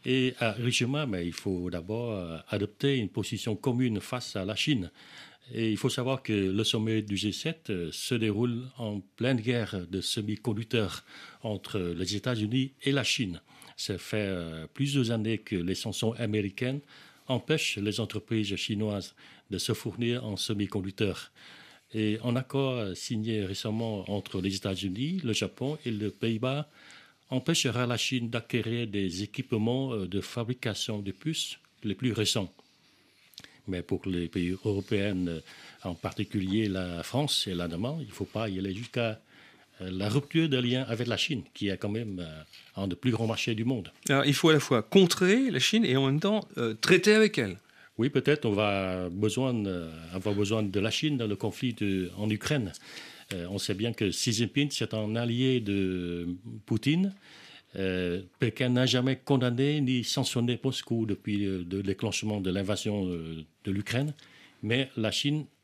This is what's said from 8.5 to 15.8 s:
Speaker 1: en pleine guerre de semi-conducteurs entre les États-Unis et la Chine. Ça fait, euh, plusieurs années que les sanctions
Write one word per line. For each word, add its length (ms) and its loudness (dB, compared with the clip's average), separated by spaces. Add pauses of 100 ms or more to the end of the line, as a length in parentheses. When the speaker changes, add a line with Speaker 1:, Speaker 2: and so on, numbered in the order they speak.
Speaker 1:
en 220 -4 (160)
pleine 240 2
guerre 360 0 (140)
de 100 -2
semi-conducteurs 1000 -2 (400)
entre 360 -4
les 360 -2
États-Unis 560 0 (140)
et 80 2
la 100 2
Chine. 380 -2 (360)
Ça 220 -4
fait, 300 -2
euh, 440 -4
plusieurs 380 2
années 280 0
que 180 -4
les 180 0
sanctions 400 -2